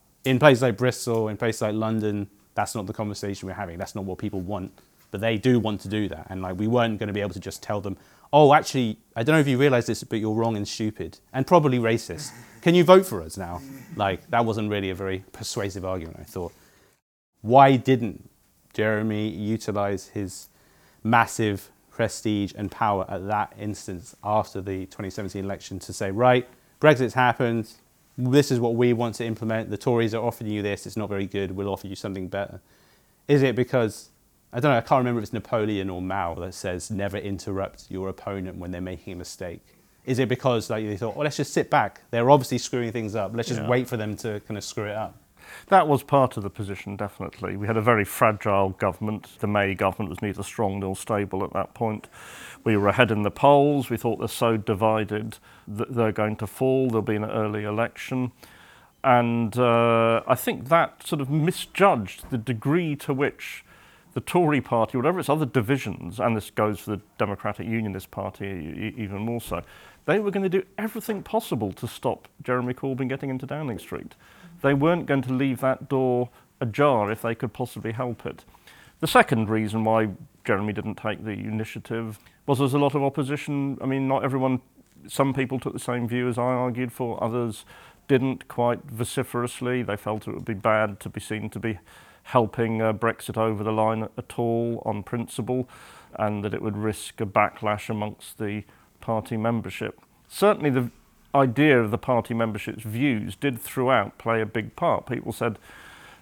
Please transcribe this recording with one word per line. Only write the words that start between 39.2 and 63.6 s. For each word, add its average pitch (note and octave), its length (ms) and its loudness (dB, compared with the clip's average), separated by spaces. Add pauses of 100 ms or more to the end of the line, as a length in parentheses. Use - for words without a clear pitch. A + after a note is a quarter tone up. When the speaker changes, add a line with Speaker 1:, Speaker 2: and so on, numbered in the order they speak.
Speaker 1:
Is B2+ 120 0
it B2+ 120 0
because, A#2+ 400 0
like, A2 160 -4
they G#2 100 -4
thought, G#2 180 -6
"Well, D3 100 -4
let's D3 120 -2
just - 160 -4
sit - 160 0
back. A#2+ 320 0 (100)
They're A#2 200 2
obviously C3 260 6
screwing B2 340 -4
things G#2+ 240 -6
up. G2+ 200 -4
Let's A2+ 140 -4
just A#2+ 120 -2
Speaker 2:
Yeah. C#2+ 80 -4
Speaker 1:
wait B2 180 2
for B2 120 -4
them G#2+ 180 -4
to G#2 240 -6
kind - 160 -10
of G2+ 80 -8
screw G#2+ 220 -6
it G#2 100 -6
up"? G#2+ 180 -8 (540)
Speaker 2:
That F3+ 200 8
was C#3 140 4
part C3+ 340 4
of A2 60 -6
the G2 80 -6
position, G2 460 -10
definitely. G2 600 -8
We G#2 100 -6
had A2 100 0
a A2+ 60 2
very A2 220 6
fragile G2+ 640 2
government. G#2 580 -4 (120)
The A2+ 60 -2
May G2+ 280 2
government F#2+ 360 0
was F2+ 120 -8
neither G2 200 -4
strong G2 380 -2
nor G2 160 -2
stable G2+ 480 -2
at - 80 -8
that - 220 -4
point. A2 340 -4 (560)
We A2+ 120 4
were G2+ 120 4
ahead G#2+ 220 6
in G#2+ 120 0
the G#2 80 0
polls. C#3+ 600 4
We A#2+ 60 0
thought A2+ 220 -2
they're A#2 100 -4
so A2+ 280 2
divided A2 800 0 (280)
that G#2+ 280 -6
they're A2+ 180 2
going G#2+ 240 0
to A2 100 -6
fall. C3 420 0
There'll A2+ 140 2
be G#2+ 140 0
an G#2 80 -2
early G#2 400 -2
election. A#2 680 -4 (720)
And, A#2 540 4
uh, A#2 680 4
I - 100 4
think E3+ 320 -6
that E3 380 2
sort D#3 140 -4
of C3 80 -4
misjudged D#3 1000 0
the C3 80 -2
degree C#3 580 0
to - 160 -6
which - 520 -4 (500)